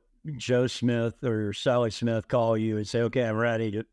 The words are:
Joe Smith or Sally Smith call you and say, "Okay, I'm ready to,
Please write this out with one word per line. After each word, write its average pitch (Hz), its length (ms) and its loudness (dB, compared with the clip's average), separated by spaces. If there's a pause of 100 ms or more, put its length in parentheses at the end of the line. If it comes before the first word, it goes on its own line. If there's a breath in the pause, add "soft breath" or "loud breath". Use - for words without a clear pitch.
(360)
Joe 123 300 2
Smith 117 580 -2
or 107 280 -2
Sally 120 380 0
Smith 113 380 -2
call 113 280 2
you 110 200 0
and 107 100 -2
say, 117 160 -2
"Okay, 120 220 0
I'm 110 120 0
ready 113 360 0
to, 107 200 -4